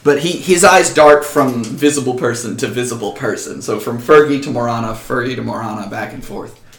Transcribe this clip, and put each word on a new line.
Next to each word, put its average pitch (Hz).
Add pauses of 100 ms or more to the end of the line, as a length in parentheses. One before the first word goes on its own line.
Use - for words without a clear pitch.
But 143
he, 170
his 180
eyes 185
dart 147
from 127
visible 135
person 120
to 131
visible 117
person. -
So 107
from 120
Fergie 147
to 147
Morana, 117
Fergie 123
to 117
Morana, 107
back 113
and -
forth. 95 (200)